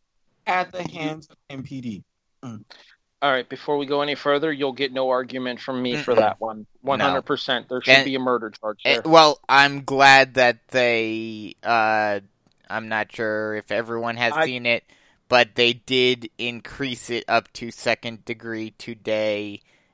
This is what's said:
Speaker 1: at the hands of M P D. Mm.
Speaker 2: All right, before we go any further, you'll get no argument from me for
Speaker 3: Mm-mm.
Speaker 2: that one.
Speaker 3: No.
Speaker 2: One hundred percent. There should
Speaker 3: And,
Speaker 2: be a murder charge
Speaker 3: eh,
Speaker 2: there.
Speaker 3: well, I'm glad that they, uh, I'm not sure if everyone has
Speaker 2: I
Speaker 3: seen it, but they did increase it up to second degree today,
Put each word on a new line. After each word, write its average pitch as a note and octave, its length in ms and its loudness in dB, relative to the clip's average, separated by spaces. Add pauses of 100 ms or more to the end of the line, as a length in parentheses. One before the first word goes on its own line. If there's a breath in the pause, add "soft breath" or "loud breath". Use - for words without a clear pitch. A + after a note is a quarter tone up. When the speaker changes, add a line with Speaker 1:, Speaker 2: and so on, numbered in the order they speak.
(480)
Speaker 1:
at F#3 240 -2
the F#3 100 -10
hands D#3 460 -8
of - 80 -20 (140)
M C3+ 140 -12
P C3+ 180 -12
D. A2+ 220 -10 (400)
Mm. A2+ 200 -14 (580 loud breath)
Speaker 2:
All C#3+ 100 2
right, B2+ 160 -2
before C#3+ 300 -6
we C#3+ 80 -4
go C#3+ 160 -2
any C#3+ 140 -4
further, C#3+ 360 0
you'll C#3 200 -4
get C3 220 -6
no C3 160 -2
argument B2+ 500 -4
from C3 220 -6
me B2+ 160 -4
for C3 160 -2
Speaker 3:
Mm-mm. A2 60 4
Speaker 2:
that G#2+ 200 2
one. A2 200 -8
Speaker 3:
No. G#2+ 60 -18 (160)
Speaker 2:
One C3 200 -2
hundred C3+ 220 0
percent. B2 460 -4
There B2+ 120 -6
should C3 120 6
Speaker 3:
And, C3+ 120 8
Speaker 2:
be C3+ 100 -4
a C3 40 -4
murder A#2+ 300 -2
charge G#2+ 360 -10
Speaker 3:
eh, C3+ 80 4
Speaker 2:
there. C#3 180 -2
Speaker 3:
well, D#3 360 8
I'm C#3 360 4
glad C3+ 520 6
that B2 340 2
they, A2+ 920 -2
uh, G#2+ 600 0 (480)
I'm A2 180 -8
not G#2+ 240 -4
sure G#2+ 440 -4
if G#2+ 160 -10
everyone A#2 440 -4
has A#2+ 180 0
Speaker 2:
I D#3+ 120 0
Speaker 3:
seen B2+ 200 -6
it, A#2 200 0 (420 soft breath)
but B2 280 4
they A#2+ 180 4
did B2+ 640 0
increase A#2+ 720 -10
it A#2 180 -6
up A2+ 260 0
to A#2+ 160 -12
second A2+ 560 -6
degree A2 460 -10
today, G#2+ 880 -4 (320)